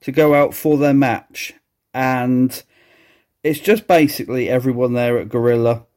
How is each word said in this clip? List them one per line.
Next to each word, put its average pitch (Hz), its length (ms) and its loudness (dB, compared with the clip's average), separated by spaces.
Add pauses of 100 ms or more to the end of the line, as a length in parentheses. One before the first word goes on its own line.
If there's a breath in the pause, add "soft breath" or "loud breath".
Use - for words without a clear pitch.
to - 100 -10
go 151 240 2
out 143 180 2
for 151 240 0
their 143 160 2
match. 131 600 -2 (380)
And 127 720 -2 (800 soft breath)
it's 151 180 -2
just 214 280 0
basically 131 600 0
everyone 123 460 -2
there 120 240 0
at 101 120 -6
Gorilla. 117 560 0 (120)